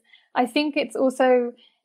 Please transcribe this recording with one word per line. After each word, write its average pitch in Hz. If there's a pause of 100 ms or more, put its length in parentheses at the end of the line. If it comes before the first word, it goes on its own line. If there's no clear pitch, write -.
(340)
I 254
think 294
it's -
also, 254 (300)